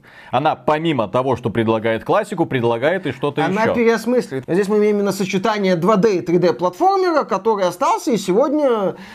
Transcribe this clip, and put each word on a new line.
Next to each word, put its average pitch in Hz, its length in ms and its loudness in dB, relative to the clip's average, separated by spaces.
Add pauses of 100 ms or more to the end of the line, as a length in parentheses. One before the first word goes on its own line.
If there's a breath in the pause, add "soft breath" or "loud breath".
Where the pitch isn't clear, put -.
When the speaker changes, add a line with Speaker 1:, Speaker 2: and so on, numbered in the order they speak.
(320 loud breath)
Speaker 1:
Она, 139 240 2
помимо 151 520 0
того, 127 280 0
что 123 140 -4
предлагает 110 560 0
классику, 170 400 0
предлагает 131 600 0
и 139 60 -4
что-то 147 320 -4
Speaker 2:
Она 190 200 0
Speaker 1:
ещё. 220 100 2
Speaker 2:
переосмысливает. 226 760 0
Здесь 190 220 0
мы 214 80 2
имеем 208 200 2
именно 202 140 0
сочетание 196 640 0
два 190 220 2
дэ 196 200 2
и 160 40 -2
три 170 160 0
дэ 170 160 2
платформера, 320 680 0
который 196 420 0
остался 302 460 0
и 220 60 2
сегодня, 240 800 0 (200 loud breath)